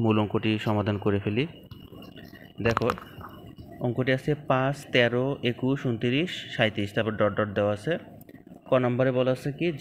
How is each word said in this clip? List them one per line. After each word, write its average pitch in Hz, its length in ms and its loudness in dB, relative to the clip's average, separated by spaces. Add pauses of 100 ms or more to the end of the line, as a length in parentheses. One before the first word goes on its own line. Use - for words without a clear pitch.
মূল 110 220 6
অঙ্কটি 110 300 0 (140)
সমাধান 104 380 2
করে 104 200 2
ফেলি। 107 200 0 (1200)
দেখো, 113 220 2 (920)
অঙ্কটি 127 380 0
আছে - 140 -2 (180)
পাঁচ, 135 260 2 (180)
তেরো, 123 320 4 (240)
একুশ, 131 280 0 (100)
ঊনত্রিশ, 123 420 0 (240)
সাঁইত্রিশ, 104 400 2
তারপর 110 260 0
ডট 104 180 4
ডট 104 200 0
দেওয়া 104 200 2
আছে। 156 140 -2 (800)
ক - 20 6 (120)
নম্বরে 123 340 2
বলা 127 180 4
আছে 143 220 -4
কি 165 80 0 (140)